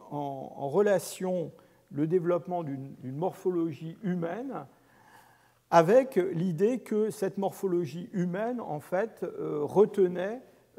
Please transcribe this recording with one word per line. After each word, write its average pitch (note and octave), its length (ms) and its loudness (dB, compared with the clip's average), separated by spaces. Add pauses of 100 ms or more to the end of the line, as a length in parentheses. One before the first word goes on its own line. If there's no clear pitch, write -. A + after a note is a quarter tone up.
en, C#3+ 460 -8
en C#3+ 140 -4
relation F3+ 840 0 (380)
le C#3+ 180 -2
développement F3 560 0
d'une, C#3 320 -8
d'une C3 220 -10
morphologie E3 840 -2
humaine F3+ 640 -4 (1040)
avec G#3+ 460 8
l'idée F#3 640 2
que G#3+ 300 0
cette G3 280 -4
morphologie F3 760 -4
humaine, G3+ 480 -2
en D3+ 180 -8
fait, G3 440 -4
euh, D#3 400 -6
retenait, F#3+ 800 2 (380)